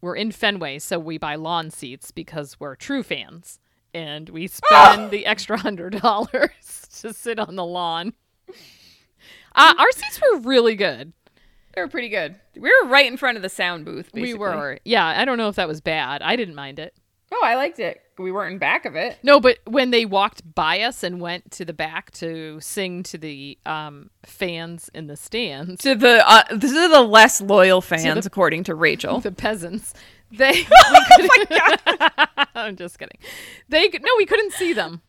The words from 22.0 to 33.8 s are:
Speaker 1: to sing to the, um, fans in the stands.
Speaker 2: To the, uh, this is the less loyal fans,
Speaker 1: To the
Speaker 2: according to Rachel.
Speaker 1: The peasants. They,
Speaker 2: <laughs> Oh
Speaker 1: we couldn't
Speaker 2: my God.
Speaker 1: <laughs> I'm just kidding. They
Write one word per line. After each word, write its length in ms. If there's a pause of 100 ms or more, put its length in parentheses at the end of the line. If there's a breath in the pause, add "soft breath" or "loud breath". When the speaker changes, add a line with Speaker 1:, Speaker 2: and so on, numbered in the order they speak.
Speaker 1:
to 480
sing 440
to 140
the, 380 (100)
um, 440 (160)
fans 680
in 120
the 100
stands. 640
Speaker 2:
To 120
the, 340
uh, 140 (120)
this 180
is 180
the 120
less 380
loyal 400
fans, 220
Speaker 1:
To 180
the 60
Speaker 2:
according 380
to 100
Rachel. 460
Speaker 1:
The 100
peasants. 640 (380 soft breath)
They, 360
Speaker 2:
<laughs> 40
Oh 200 (260)
Speaker 1:
we 100
couldn't 220
Speaker 2:
my 80 (280)
God. 640
Speaker 1:
<laughs> 80
I'm 200
just 220
kidding. 200 (500 loud breath)
They 220